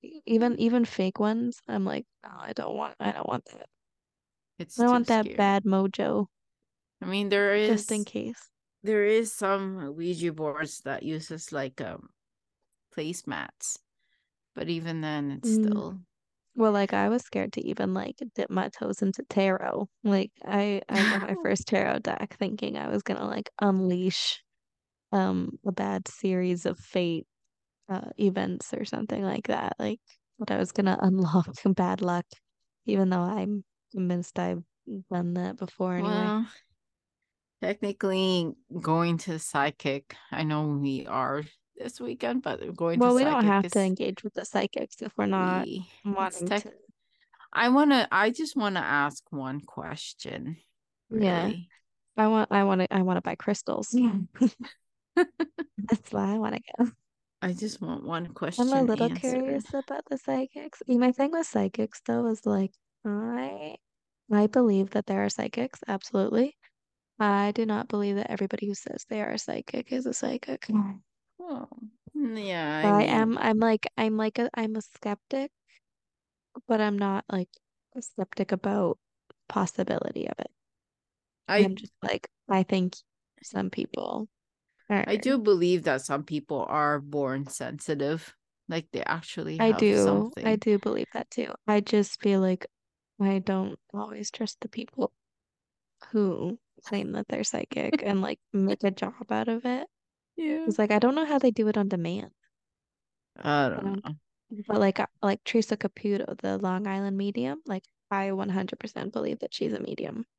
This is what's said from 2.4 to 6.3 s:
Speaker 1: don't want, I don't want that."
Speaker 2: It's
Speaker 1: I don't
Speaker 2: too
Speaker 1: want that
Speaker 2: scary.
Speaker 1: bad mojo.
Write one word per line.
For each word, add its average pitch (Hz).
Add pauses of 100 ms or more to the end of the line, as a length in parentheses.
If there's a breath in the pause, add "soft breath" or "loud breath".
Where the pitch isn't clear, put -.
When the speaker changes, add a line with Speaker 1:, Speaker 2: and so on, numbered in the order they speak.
Speaker 1:
don't -
want, -
I 202
don't -
want -
that." - (920)
Speaker 2:
It's 175
Speaker 1:
I 233
don't 240
Speaker 2:
too 240
Speaker 1:
want -
that 220
Speaker 2:
scary. -
Speaker 1:
bad 196
mojo. 196 (720)